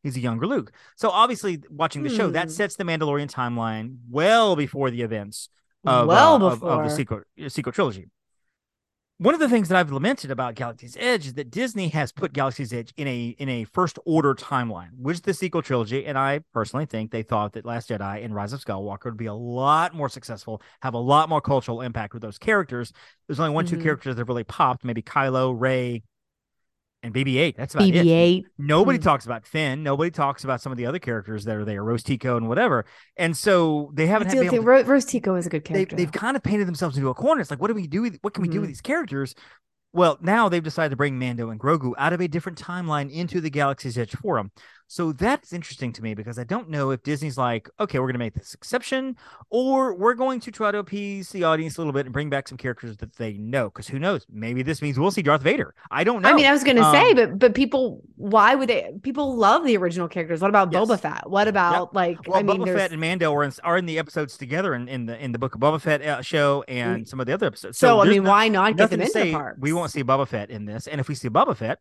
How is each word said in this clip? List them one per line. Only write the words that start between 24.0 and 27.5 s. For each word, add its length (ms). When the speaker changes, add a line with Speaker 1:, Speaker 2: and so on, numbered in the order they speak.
Speaker 1:
that 60
have 60
really 160
popped, 400
maybe 180
Kylo, 540
Rey, 460
and 80
B 120
B 140
eight. 180